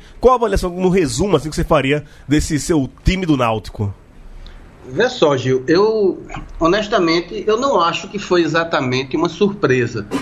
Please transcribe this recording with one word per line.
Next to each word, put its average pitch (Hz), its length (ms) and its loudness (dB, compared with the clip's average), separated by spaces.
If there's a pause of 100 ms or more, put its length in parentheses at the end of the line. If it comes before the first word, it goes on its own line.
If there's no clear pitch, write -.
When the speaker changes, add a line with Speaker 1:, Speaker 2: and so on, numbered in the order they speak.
(200)
Speaker 1:
qual 254 140 6
a - 20 2
avaliação, 196 340 0
como 185 200 0
resumo, 170 460 2
assim, 143 120 0
que 147 80 -10
você 165 80 0
faria 143 400 2 (240)
desse 147 300 2
seu 139 320 0 (140)
time 185 200 2
do 151 140 2
Náutico? 110 560 -2 (920)
Speaker 2:
Vê 156 220 0
só, 156 260 2
Gil, 131 320 0
eu, 202 560 2 (380)
honestamente, 185 840 0
eu 220 120 2
não 240 220 2
acho - 280 0
que 202 100 -8
foi 180 240 0
exatamente 147 760 0
uma 165 140 0
surpresa. 127 760 0 (160)